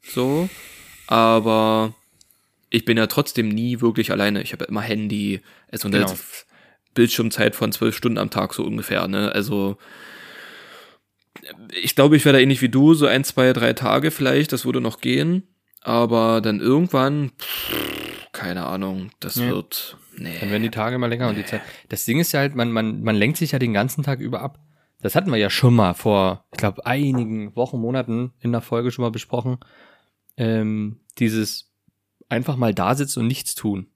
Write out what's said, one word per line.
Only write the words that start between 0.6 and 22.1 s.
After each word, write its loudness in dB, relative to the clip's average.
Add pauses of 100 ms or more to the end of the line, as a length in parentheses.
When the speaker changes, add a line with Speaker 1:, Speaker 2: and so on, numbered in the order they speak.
Speaker 1:
Aber 4 (760)
ich -2
bin 2
ja 2
trotzdem -2
nie -2
wirklich 0
alleine. 0
Ich -10
habe -8
ja -14
immer -4
Handy. -4 (300)
Also -6
Speaker 2:
Genau. 2
Speaker 1:
das -10 (480)
Bildschirmzeit 2
von -2
zwölf 0
Stunden 0
am -2
Tag -4
so -6
ungefähr, -4
ne? -2
Also, -2 (1900)
ich -4
glaube, 8
ich 6
wäre 8
da 8
ähnlich 6
wie 2
du, 8
so 4
ein, 2
zwei, 2
drei 2
Tage 0
vielleicht, 0
das -4
würde -2
noch -6
gehen. 0 (380)
Aber 2
dann -2
irgendwann, 2
pff, -8 (580)
keine -8
Ahnung, -6
das -10
Speaker 2:
Nee. 0
Speaker 1:
wird, -8 (200)
nee. -10
Speaker 2:
Dann -4
werden 0
die -2
Tage -4
immer 0
länger -2
und -2
die -4
Speaker 1:
Nee. -8
Speaker 2:
Zeit. -6 (280)
Das -8
Ding 2